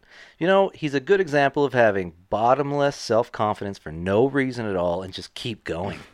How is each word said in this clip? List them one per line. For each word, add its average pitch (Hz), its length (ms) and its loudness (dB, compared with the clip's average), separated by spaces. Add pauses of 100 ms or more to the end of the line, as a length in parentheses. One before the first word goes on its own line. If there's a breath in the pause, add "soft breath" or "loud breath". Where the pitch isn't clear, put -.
(380 loud breath)
You - 100 -4
know, 196 280 4
he's 143 180 -4
a 139 60 0
good 190 200 2
example 143 460 2
of 123 80 -2
having 98 400 2 (160)
bottomless 139 680 2
self-confidence 107 840 -2
for - 120 -14
no 98 360 2
reason 131 400 -4
at 98 80 -2
all 87 260 -2
and 95 120 -12
just - 200 -14
keep 113 300 -10
going. 82 360 -8 (140)